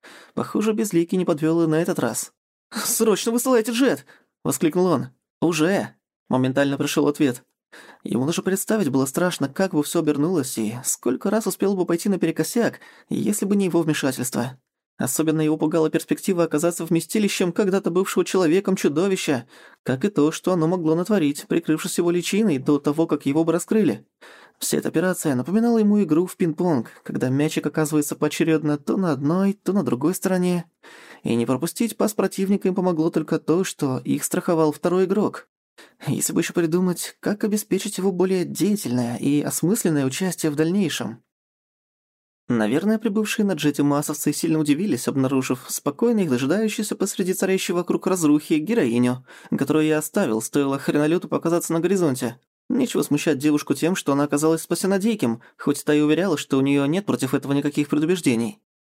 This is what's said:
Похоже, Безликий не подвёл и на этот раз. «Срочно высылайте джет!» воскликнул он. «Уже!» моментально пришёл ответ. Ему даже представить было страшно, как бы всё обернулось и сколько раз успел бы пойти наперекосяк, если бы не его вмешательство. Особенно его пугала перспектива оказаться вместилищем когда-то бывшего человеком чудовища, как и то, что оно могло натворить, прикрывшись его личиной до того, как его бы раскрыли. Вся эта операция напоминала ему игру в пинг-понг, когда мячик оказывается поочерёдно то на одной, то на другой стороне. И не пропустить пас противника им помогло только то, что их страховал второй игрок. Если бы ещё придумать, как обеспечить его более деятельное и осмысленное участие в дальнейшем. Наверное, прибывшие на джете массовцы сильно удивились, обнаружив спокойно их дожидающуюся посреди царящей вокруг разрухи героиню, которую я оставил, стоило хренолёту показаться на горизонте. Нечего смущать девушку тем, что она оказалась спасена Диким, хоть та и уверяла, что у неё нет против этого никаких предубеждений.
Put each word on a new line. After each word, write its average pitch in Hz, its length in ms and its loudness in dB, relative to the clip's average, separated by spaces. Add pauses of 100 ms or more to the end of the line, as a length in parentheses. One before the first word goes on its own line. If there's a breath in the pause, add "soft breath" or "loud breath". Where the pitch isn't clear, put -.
(340 loud breath)
Похоже, 220 400 -2
Безликий 185 440 0
не 185 80 0
подвёл 165 380 2
и 165 40 2
на 156 80 2
этот 170 240 0
раз. - 340 -4 (380)
«Срочно 226 600 0
высылайте 240 400 2
джет!» 233 340 0 (380 soft breath)
воскликнул 175 440 2
он. 131 220 0 (320)
«Уже!» 165 540 0 (340)
моментально 131 480 2
пришёл 143 300 0
ответ. 143 360 0 (600 loud breath)
Ему 120 220 -2
даже 170 160 0
представить 190 480 0
было 135 160 2
страшно, 165 420 -2
как 185 260 -2
бы 147 100 2
всё - 160 -2
обернулось 147 580 0
и 113 260 -2
сколько - 460 -2
раз 214 160 0
успел 208 300 0
бы 180 100 0
пойти 170 240 0
наперекосяк, 170 720 -2 (300 loud breath)
если - 360 -2
бы 202 100 0
не 196 100 2
его 170 160 2
вмешательство. 131 760 -2 (420)
Особенно 156 400 0
его 156 160 2
пугала 156 340 0
перспектива 170 540 -2
оказаться 165 400 -2
вместилищем 180 680 0
когда-то 196 360 0
бывшего 180 360 0
человеком 185 500 2
чудовища, 165 720 0 (360 loud breath)
как 131 200 0
и 202 60 2
то, 151 240 2
что - 180 -4
оно 165 160 2
могло 165 260 0
натворить, 165 540 0
прикрывшись 165 520 -2
его 170 120 2
личиной 175 460 0
до 139 220 2
того, 156 280 0
как 147 180 -2
его 151 200 2
бы 165 80 2
раскрыли. 175 520 0 (540 loud breath)
Вся - 180 -2
эта - 120 -2
операция 170 460 0
напоминала 226 420 0
ему 208 260 4
игру 160 220 2
в 180 100 -10
пинг-понг, 165 540 0 (140)
когда 123 260 -2
мячик 147 360 0
оказывается 151 520 0
поочерёдно 151 600 0
то 147 200 -4
на 180 160 0
одной, 170 400 0
то - 180 -4
на 196 120 2
другой 127 300 0
стороне. 180 520 0 (580 loud breath)
И - 100 0
не 117 120 0
пропустить 156 500 -2
пас 208 180 0
противника 190 540 0
им 185 80 0
помогло 175 340 0
только 160 300 0
то, 170 240 0
что 131 360 -4
их 139 260 -2
страховал 160 480 0
второй 180 320 0
игрок. 190 420 -2 (600 loud breath)
Если - 260 -2
бы 165 80 2
ещё - 120 -6
придумать, 175 680 -2
как 208 240 -4
обеспечить 208 540 -4
его 190 120 0
более 185 320 0
деятельное 143 720 -2
и 143 260 0
осмысленное 151 640 0
участие 165 460 -2
в 147 40 -6
дальнейшем. 156 680 -2 (1300)
Наверное, 123 480 2
прибывшие 214 480 0
на 196 80 0
джете 147 300 0
массовцы 143 500 0
сильно 160 240 0
удивились, 147 500 0
обнаружив 131 640 -2
спокойно 226 520 0
их 165 100 -2
дожидающуюся 170 640 2
посреди 185 380 -2
царящей 190 420 0
вокруг 175 320 -2
разрухи 160 480 2
героиню, 127 680 2 (320 loud breath)
которую 156 300 2
я 156 140 2
оставил, 139 420 -2
стоило 139 380 0
хренолёту 156 480 0
показаться 165 460 -2
на 165 60 0
горизонте. 156 600 0 (280)
Нечего 160 360 0
смущать 147 340 0
девушку 147 380 0
тем, 170 200 0
что - 180 -2
она 143 100 2
оказалась 156 400 0
спасена 190 340 -2
Диким, 185 440 -2 (180 loud breath)
хоть - 260 -2
та 151 80 2
и 151 80 4
уверяла, 156 360 2
что - 200 -2
у 135 40 4
неё 139 260 2
нет 180 180 -2
против 131 300 0
этого 135 180 -2
никаких 143 340 0
предубеждений. 151 720 0 (260)